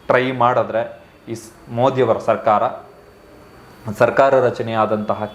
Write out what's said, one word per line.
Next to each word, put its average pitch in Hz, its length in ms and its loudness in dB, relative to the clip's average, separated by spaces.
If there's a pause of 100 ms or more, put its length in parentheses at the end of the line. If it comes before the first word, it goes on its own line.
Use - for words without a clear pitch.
ಟ್ರೈ 127 240 0
ಮಾಡಿದ್ರೆ 117 680 -2 (260)
ಈ 117 60 -10
ಸ್-, - 380 -16
ಮೋದಿಯವರ 123 460 2
ಸರ್ಕಾರ, 107 460 0 (1300)
ಸರ್ಕಾರ 131 420 4
ರಚನೆಯಾದಂತಹ 110 960 -2